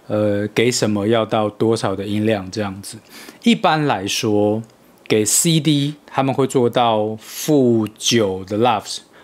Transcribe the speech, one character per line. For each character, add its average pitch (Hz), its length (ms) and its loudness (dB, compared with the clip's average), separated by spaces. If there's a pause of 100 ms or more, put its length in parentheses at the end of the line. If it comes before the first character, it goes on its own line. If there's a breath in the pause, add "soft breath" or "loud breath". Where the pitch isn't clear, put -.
呃， 104 480 -2
给 117 160 2
什 120 180 0
么 104 180 -2
要 113 200 2
到 107 240 0
多 113 260 0
少 107 180 -4
的 98 120 -8
音 104 180 -2
量 98 260 -2
这 107 120 -6
样 98 180 -8
子。 - 160 -16 (460 loud breath)
一 233 120 4
般 156 300 2
来 107 220 -2
说， 104 560 0 (440)
给 107 160 2
C 160 380 0
D 147 360 0 (100)
他 - 160 -2
们 135 100 0
会 131 140 2
做 120 240 2
到 110 460 0
负 120 720 2 (120)
九 101 460 0
的 95 120 -4
lufs， 113 440 0 (220 loud breath)